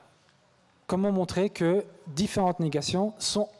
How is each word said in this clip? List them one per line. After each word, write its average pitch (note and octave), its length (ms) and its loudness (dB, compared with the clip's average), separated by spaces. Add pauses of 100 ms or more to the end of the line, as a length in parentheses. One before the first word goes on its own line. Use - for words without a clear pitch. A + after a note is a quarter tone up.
(880)
Comment G3 260 0
montrer F#3 360 0
que F#3+ 360 2 (240)
différentes F3+ 520 0
négations E3+ 580 0
sont - 300 -2 (120)